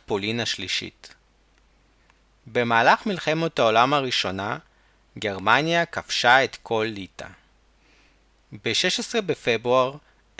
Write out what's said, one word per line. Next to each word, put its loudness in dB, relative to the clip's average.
פולין -2
השלישית. -8
במהלך 2
מלחמת -4
העולם 4
הראשונה, -4
גרמניה 0
כבשה 2
את -8
כל -2
ליטא. -12
בשש 0
עשרה -4
בפברואר 0